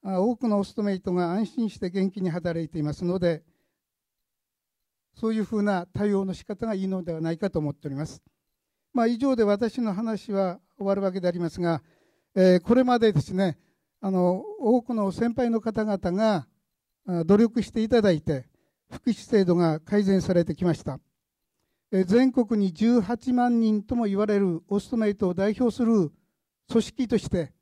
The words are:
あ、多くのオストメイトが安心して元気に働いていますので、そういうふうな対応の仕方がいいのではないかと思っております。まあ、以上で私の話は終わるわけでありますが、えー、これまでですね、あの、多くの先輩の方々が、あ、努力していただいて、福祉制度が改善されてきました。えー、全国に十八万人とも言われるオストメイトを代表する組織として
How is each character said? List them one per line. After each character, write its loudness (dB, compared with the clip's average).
あ、 -2
多 0
く -4
の 2
オ -2
ス -10
ト -4
メ 0
イ -6
ト -4
が 0
安 -2
心 -4
し -14
て -6
元 -2
気 -10
に -2
働 -4
い -8
て -10
い -2
ま -2
す -8
の -2
で、 0
そ -4
う -2
い -2
う -2
ふ -4
う 0
な -2
対 -2
応 0
の -6
仕 -14
方 -8
が -4
い -4
い -4
の -4
で -8
は -6
な -4
い -6
か -4
と -4
思 -2
っ -8
て -14
お -8
り -8
ま -6
す。 -16
ま 0
あ、 2
以 0
上 0
で 2
私 0
の -2
話 -6
は -2
終 -8
わ 0
る -4
わ 0
け -6
で -2
あ 2
り -4
ま -2
す -12
が、 0
え 6
ー、 4
こ 2
れ 4
ま 2
で 4
で 2
す -8
ね、 0
あ -2
の、 2
多 2
く -8
の -2
先 -2
輩 0
の 0
方 -4
々 -2
が、 0
あ、 -2
努 6
力 2
し -8
て -2
い -2
た 4
だ 4
い 0
て、 -4
福 -6
祉 -4
制 4
度 4
が 2
改 0
善 2
さ -2
れ 4
て -6
き -6
ま 2
し -6
た。 -10
え 2
ー、 2
全 4
国 0
に 0
十 2
八 -4
万 2
人 2
と -6
も 0
言 -2
わ 0
れ 2
る 0
オ 0
ス -10
ト -2
メ 2
イ -2
ト 0
を -2
代 0
表 0
す -2
る 2
組 2
織 -6
と 0
し -4
て -4